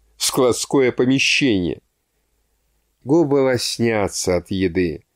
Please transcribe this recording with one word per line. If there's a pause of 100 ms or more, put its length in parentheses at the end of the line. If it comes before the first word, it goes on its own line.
(160)
складское
помещение. (1200)
Губы
лоснятся
от
еды. (120)